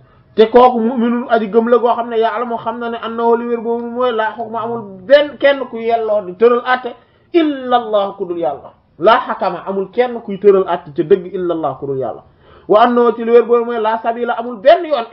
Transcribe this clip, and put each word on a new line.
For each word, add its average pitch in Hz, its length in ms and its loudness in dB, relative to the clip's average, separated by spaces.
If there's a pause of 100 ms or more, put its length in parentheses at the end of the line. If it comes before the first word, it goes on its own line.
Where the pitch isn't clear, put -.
(360)
Te 220 140 6
kooku 247 300 6
mu'minun, 240 500 -2
aji 226 180 0
gëm 226 220 2
la 240 80 4
goo 226 180 2
xam 233 140 -6
ne 226 100 -4
ya'lamu, 226 380 -2
xam 226 220 -8
na 233 100 -8
ne 233 120 -8
annahu, 233 360 0
li 240 100 -4
wér 233 140 -4
boobu 233 240 -4
mooy, 240 260 -2
laa 220 260 -2
hukma, 220 260 -8
amul 233 180 -8 (260)
benn 277 320 2
kenn 277 200 2 (100)
ku 233 80 -12
yelloo 226 480 -2
di 180 100 -10
tëral 240 300 2
àtte 247 280 -2 (400)
illa 269 440 0
Allah, 208 400 -2
ku 196 80 -8
dul 170 140 -6
yàlla. 147 340 -6 (260)
Laa 220 280 4
hakama, 190 380 -4
amul 196 260 -6
kenn 240 300 -2
kuy 196 180 -10
tëral 196 280 4
àtte 170 280 -6
ca 170 80 -2
dëgg 180 300 0
illa 180 200 -2
Allah, 151 260 -4
ku 147 80 -10
dul 135 120 -4
yàlla. 113 240 -6 (440)
Wa 208 160 6
annahu, 240 320 4
ci 233 80 -8
li 226 80 -2
wér 233 140 8
boobu 233 200 2
mooy, 240 140 -6
laa 220 240 -2
sabila, 233 340 -4
amul 240 220 -10
benn 330 260 4
yoon 262 280 -2